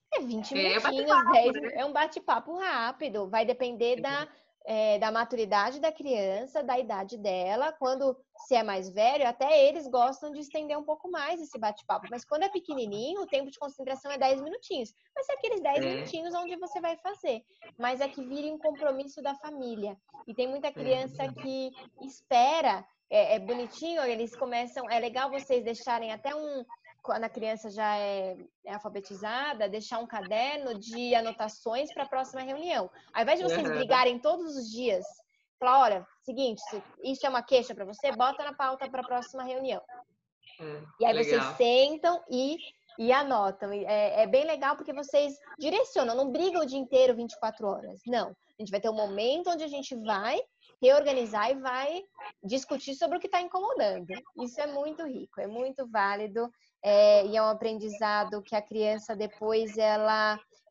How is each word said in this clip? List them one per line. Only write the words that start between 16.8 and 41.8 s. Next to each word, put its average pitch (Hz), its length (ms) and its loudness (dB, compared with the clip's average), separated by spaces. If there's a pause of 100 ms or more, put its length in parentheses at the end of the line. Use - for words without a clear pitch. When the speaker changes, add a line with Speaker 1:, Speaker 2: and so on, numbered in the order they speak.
Speaker 1:
fazer. 330 460 -6 (340)
Mas 247 220 -2
é 277 80 0
que 269 160 -10
vire 285 280 -6
um 311 60 -8
compromisso 294 640 -2
da 277 140 -4
família. 247 600 -8 (280)
E 226 80 -14
tem 247 140 -2
muita 277 200 -6
Speaker 2:
É. 285 40 -2
Speaker 1:
criança 262 600 -2
que 262 380 -6 (300)
espera, 254 840 2 (240)
é, 208 260 6
é 220 40 -2
bonitinho, 247 640 -4
eles 233 320 -2
começam, 247 540 -4
é 233 100 2
legal 240 300 -2
vocês 262 340 -2
deixarem 226 480 -4
até 220 220 -6
um, 294 300 -8 (400)
quando 226 220 -2
a 220 40 -6
criança 220 400 -6
já 208 280 -2
é, 196 400 -4 (280)
é - 80 -10
alfabetizada, 214 960 -6
deixar 214 300 -6
um 240 80 -8
caderno 233 720 -4
de 240 340 -2
anotações 226 800 -2
pra 277 140 -4
próxima 262 340 -4
reunião. 269 480 -4 (240)
Ao 220 80 0
invés 294 180 4
de 370 40 -4
vocês 294 240 0
Speaker 2:
Aham. 156 100 -2
Speaker 1:
brigarem 247 400 4
todos 320 380 -2
os 233 160 -8
dias, 220 340 -2 (540)
falar, 262 220 6
"Olha, 202 260 2 (160)
seguinte, 240 380 -2
se 208 200 -10 (220)
isso 262 220 -4
é 277 40 2
uma 247 140 0
queixa 240 320 4
pra 202 100 -8
você, 214 280 -4
bota 254 300 2
na 294 100 -6
pauta 269 360 -2
pra 254 140 -6
próxima 247 400 -4
reunião." 254 380 -4 (800)
Speaker 2:
É, 151 220 -10 (200)
Speaker 1:
E 220 40 6
aí 226 80 6
Speaker 2:
legal. 226 100 2
Speaker 1:
vocês 233 340 0
sentam 285 760 4